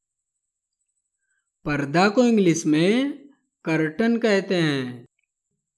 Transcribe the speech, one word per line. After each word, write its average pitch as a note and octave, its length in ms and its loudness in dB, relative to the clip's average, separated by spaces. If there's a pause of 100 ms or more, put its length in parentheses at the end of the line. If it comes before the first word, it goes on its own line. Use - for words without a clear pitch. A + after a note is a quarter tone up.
(1600)
पर्दा D3 440 0
को A3+ 160 2
इंग्लिश G3 420 2
में G#3 600 0 (380)
कर्टन E3 540 -2
कहते G3+ 360 0
हैं। C3+ 520 -2 (720)